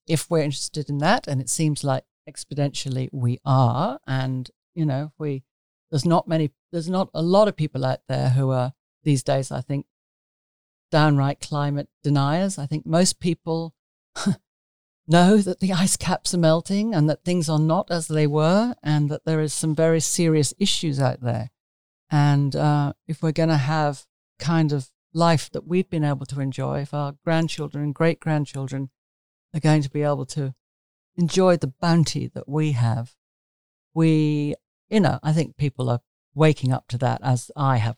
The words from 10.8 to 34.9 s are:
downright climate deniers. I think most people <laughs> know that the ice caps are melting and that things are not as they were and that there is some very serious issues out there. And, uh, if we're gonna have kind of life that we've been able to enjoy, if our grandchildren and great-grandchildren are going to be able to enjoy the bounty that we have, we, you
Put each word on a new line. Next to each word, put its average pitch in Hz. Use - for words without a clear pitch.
downright 143
climate 143
deniers. 151
I 143
think 151
most 175
people 165
<laughs> -
know 175
that 185
the 190
ice 185
caps -
are 180
melting 185
and 151
that -
things 175
are 151
not 160
as 165
they 156
were 175
and 151
that 147
there 160
is 156
some 160
very 165
serious 156
issues 156
out 127
there. 117
And, 143
uh, 147
if 156
we're 160
gonna 160
have 147
kind 160
of 143
life 165
that -
we've 180
been 156
able 139
to 139
enjoy, 135
if 139
our 143
grandchildren 156
and 147
great-grandchildren 139
are 160
going 156
to 139
be 147
able 143
to 135
enjoy 180
the 151
bounty 165
that -
we 151
have, 117
we, 151
you 214